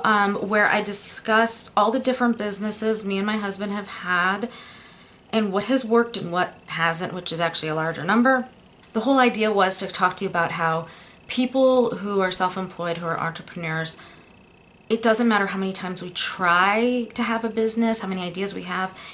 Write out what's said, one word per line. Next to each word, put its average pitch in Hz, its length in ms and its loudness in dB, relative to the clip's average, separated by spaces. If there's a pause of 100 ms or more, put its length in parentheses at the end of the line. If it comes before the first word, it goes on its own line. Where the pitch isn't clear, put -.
um, 202 300 2
where 208 320 2
I 208 140 2
discussed 220 920 0
all 214 160 4
the 254 80 0
different 240 380 0
businesses 214 680 -2
me 196 140 -2
and 196 100 -2
my 214 80 0
husband 202 380 -4
have 202 160 -8
had 180 600 0 (840)
and 214 180 0
what 202 140 -2
has 254 180 2
worked 233 320 2
and 170 160 -6
what - 220 -2 (140)
hasn't, 165 440 -2
which 175 220 -6
is 165 80 -4
actually 165 260 -2
a 156 80 -2
larger 160 300 -4
number. 240 420 4 (460)
The 220 80 0
whole 262 180 4
idea 220 320 4
was 190 280 2
to 196 80 -4
talk - 280 -2
to - 80 -4
you 190 60 -4
about 165 240 -2
how 165 340 -2 (400)
people 254 720 4
who 196 240 -2
are 185 100 2
self-employed, 180 680 -2
who 175 60 -8
are 165 140 -2
entrepreneurs, 160 800 -6 (920)
it 226 140 0
doesn't 233 260 4
matter 208 200 4
how 190 120 -4
many 190 140 -2
times 180 280 -4
we 180 100 -10
try 208 1040 2
to 240 80 -2
have 226 200 -2
a 226 60 -4
business, 226 500 2
how 196 80 -4
many 185 140 -4
ideas 180 340 -4
we 185 60 -8
have, 185 360 -6 (160)